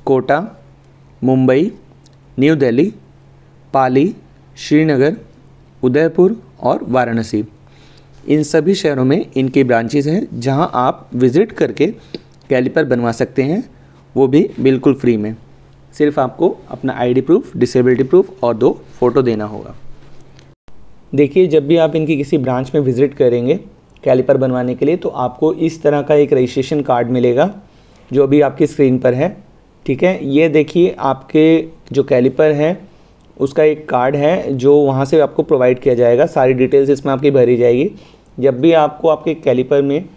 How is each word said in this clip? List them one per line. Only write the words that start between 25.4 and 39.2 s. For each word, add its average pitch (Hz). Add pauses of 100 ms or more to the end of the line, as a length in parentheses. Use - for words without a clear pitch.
इस 160
तरह 147
का 151
एक 147
registration 131
card 123
मिलेगा, 127 (520)
जो 139
अभी 143
आपकी 139
screen 131
पर 127
है, 156 (420)
ठीक 135
है। 185
ये 151
देखिए, 156
आपके 156 (240)
जो 135
कैलिपर 131
है, 151 (520)
उसका 139
एक 156
card 131
है, 147
जो 139
वहाँ 135
से 151
आपको 147
provide 127
किया 127
जाएगा। 120
सारी 135
details 131
इसमें 139
आपकी 143
भरी 123
जाएगी। 120 (480)
जब 127
भी 160
आपको 156
आपके 156